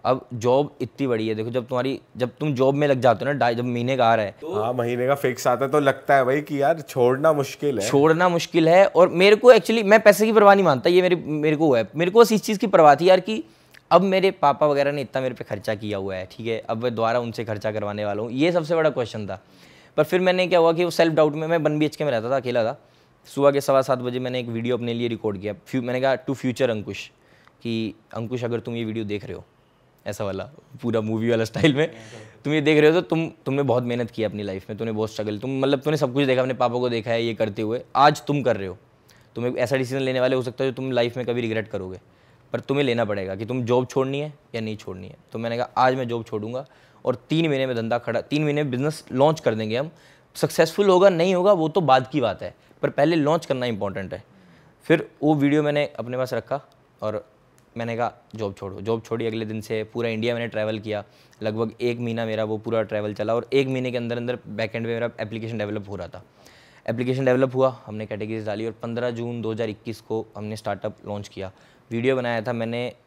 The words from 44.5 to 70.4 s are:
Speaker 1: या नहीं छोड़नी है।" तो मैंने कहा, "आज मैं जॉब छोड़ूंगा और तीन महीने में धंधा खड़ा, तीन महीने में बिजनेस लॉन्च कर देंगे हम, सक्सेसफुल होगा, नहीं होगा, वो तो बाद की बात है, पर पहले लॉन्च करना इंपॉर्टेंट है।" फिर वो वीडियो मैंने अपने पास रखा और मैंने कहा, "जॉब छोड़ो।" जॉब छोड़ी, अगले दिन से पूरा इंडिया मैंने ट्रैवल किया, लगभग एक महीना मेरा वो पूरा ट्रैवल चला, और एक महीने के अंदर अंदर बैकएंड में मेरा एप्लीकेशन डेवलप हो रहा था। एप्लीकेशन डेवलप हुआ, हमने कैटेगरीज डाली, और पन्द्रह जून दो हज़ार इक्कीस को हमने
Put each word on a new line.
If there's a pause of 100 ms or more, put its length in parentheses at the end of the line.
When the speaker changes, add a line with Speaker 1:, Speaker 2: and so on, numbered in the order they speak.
Speaker 1:
या
नहीं
छोड़नी
है।" (160)
तो
मैंने
कहा,
"आज
मैं
जॉब
छोड़ूंगा (380)
और
तीन
महीने
में
धंधा
खड़ा,
तीन
महीने
में
बिजनेस
लॉन्च
कर
देंगे
हम, (440)
सक्सेसफुल
होगा,
नहीं
होगा,
वो
तो
बाद
की
बात
है, (280)
पर
पहले
लॉन्च
करना
इंपॉर्टेंट
है।" (600)
फिर (120)
वो
वीडियो
मैंने
अपने
पास
रखा (420)
और (480)
मैंने
कहा, (220)
"जॉब
छोड़ो।"
जॉब
छोड़ी,
अगले
दिन
से
पूरा
इंडिया
मैंने
ट्रैवल
किया, (380)
लगभग
एक
महीना
मेरा
वो
पूरा
ट्रैवल
चला,
और
एक
महीने
के
अंदर
अंदर
बैकएंड
में
मेरा (100)
एप्लीकेशन
डेवलप
हो
रहा
था। (640)
एप्लीकेशन
डेवलप
हुआ,
हमने
कैटेगरीज
डाली,
और
पन्द्रह
जून
दो
हज़ार
इक्कीस
को (100)
हमने